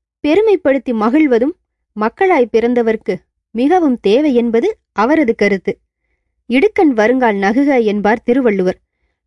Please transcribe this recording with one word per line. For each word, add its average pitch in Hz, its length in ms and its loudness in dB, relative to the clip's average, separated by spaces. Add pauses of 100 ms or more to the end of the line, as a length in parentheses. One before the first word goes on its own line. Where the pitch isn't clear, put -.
(280)
பெருமைப்படுத்தி 302 640 0
மகிழ்வதும் 247 580 0 (420)
மக்களாய் 277 580 -2
பிறந்தவர்க்கு 226 680 -2 (340)
மிகவும் 285 480 0
தேவை 254 360 0
என்பது 240 420 0 (140)
அவரது 254 440 0
கருத்து. 202 440 -2 (680)
"இடுக்கண் 339 440 0
வருங்கால் 226 460 0
நகுக" 233 480 0
என்பார் 208 400 -2
திருவள்ளுவர். 226 560 -2 (480)